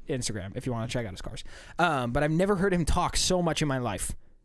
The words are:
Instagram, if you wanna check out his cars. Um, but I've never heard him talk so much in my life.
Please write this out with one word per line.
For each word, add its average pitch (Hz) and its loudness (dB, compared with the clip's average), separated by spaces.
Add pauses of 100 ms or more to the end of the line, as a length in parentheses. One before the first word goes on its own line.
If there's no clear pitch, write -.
Instagram, 107 -4
if 120 -6
you 127 -2
wanna 113 -4
check 120 -4
out 92 -8
his - -10
cars. - -8 (340)
Um, 139 2
but 143 2
I've 151 2
never 190 4
heard 185 2
him 175 4
talk 165 2
so 180 4
much 160 2
in 156 2
my 135 2
life. 110 -2 (300)